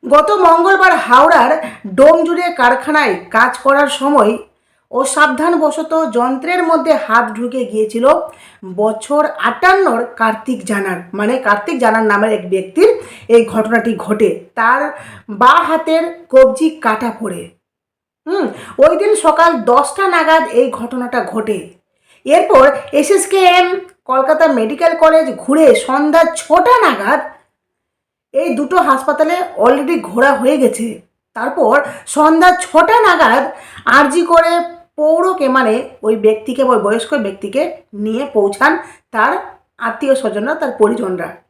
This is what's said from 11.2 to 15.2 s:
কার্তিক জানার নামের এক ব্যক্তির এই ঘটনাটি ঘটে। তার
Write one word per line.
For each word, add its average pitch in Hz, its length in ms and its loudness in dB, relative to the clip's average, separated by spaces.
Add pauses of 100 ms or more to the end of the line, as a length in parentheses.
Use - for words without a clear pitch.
কার্তিক 233 400 -2
জানার 226 240 0
নামের 214 300 0
এক 180 180 -4
ব্যক্তির 302 460 2 (320)
এই 233 160 6
ঘটনাটি 220 520 -2
ঘটে। 202 480 -2 (100)
তার 262 380 0 (360)